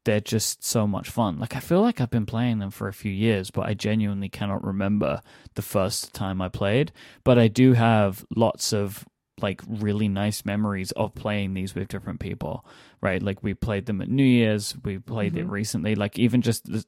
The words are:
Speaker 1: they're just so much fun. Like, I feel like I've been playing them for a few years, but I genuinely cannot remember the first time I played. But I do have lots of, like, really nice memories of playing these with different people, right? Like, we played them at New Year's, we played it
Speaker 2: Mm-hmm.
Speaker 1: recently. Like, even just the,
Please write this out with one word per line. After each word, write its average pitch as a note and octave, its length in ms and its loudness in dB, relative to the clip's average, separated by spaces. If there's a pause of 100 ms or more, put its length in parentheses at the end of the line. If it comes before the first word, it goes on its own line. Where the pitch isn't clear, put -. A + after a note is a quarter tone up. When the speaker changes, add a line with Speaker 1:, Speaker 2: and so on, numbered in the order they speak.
Speaker 1:
they're G#2 160 2
just - 440 -4
so A2 220 0
much F#2+ 240 -4
fun. G2 280 0
Like, - 160 -6
I C3+ 60 -6
feel F3 220 2
like A#3 180 0
I've B2 100 0
been A2+ 160 0
playing B2 340 -2
them G2 100 -4
for G#2 180 -8
a G2 60 -6
few G#2 180 -6
years, G2 380 0
but - 160 -4
I G#2+ 80 -2
genuinely G2+ 540 -2
cannot G2 360 -4
remember G2 560 0 (340)
the G#2 80 -6
first - 520 -2
time F#2+ 260 -4
I F#2 80 -2
played. A2 440 0 (320)
But B2 140 6
I A#2 100 8
do B2+ 260 8
have A2 500 4 (100)
lots - 380 2
of, G2+ 320 -4 (360)
like, G2 280 -4
really G#2+ 400 0
nice G2+ 360 -2
memories G2+ 480 -2
of G#2+ 220 -2
playing G2+ 400 -4
these F#2+ 200 -6
with G2+ 140 -6
different G2 320 -10
people, - 440 -8 (360)
right? G2 220 0
Like, G2 200 -4
we G#2 120 -4
played G2+ 320 -4
them G2+ 140 -2
at F2+ 80 -6
New C3+ 160 4
Year's, A2 600 4
we G2 140 -4
played F#2+ 380 -4
it F2 80 -2
Speaker 2:
Mm-hmm. F#2 60 -6
Speaker 1:
recently. G#2 440 -2
Like, G2+ 240 -2
even A#2+ 240 4
just A2+ 280 0
the, G#2+ 180 -4